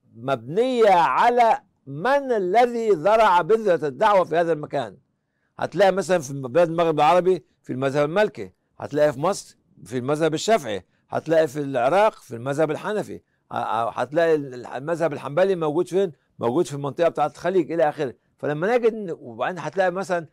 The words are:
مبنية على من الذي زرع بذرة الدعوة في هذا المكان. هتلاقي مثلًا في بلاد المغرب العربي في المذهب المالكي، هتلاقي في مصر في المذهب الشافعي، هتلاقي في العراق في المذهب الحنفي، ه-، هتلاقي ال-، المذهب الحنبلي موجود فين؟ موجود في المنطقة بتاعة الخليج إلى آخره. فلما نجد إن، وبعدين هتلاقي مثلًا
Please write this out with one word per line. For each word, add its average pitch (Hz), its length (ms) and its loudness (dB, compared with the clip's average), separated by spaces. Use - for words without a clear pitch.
مبنية 160 760 2
على 185 720 4
من 254 460 -2
الذي 226 640 2
زرع 196 440 4
بذرة 175 480 2
الدعوة 185 360 2
في 156 120 -4
هذا 170 160 2
المكان. 143 440 -6
هتلاقي 180 320 2
مثلًا 180 260 0
في 139 140 -8
بلاد 139 360 0
المغرب 165 300 0
العربي 170 460 4
في - 100 -12
المذهب 135 360 0
المالكي، 170 440 -2
هتلاقي 147 340 0
في 135 80 -8
مصر 190 360 -4
في 123 140 -6
المذهب 151 360 -2
الشافعي، 147 500 -2
هتلاقي 156 380 2
في 143 120 -8
العراق 143 540 2
في - 220 -16
المذهب 139 340 -2
الحنفي، 151 500 -6
ه-، 113 360 -2
هتلاقي 147 460 0
ال-، 127 320 -6
المذهب 156 460 -4
الحنبلي 151 440 -2
موجود 160 320 -2
فين؟ 180 240 -2
موجود 123 280 0
في 143 80 -12
المنطقة 143 340 -2
بتاعة 151 180 -2
الخليج 165 460 -2
إلى 165 160 2
آخره. 143 260 -4
فلما 151 380 -2
نجد 226 180 2
إن، 208 160 -10
وبعدين 131 480 -8
هتلاقي 175 320 -2
مثلًا 175 420 -4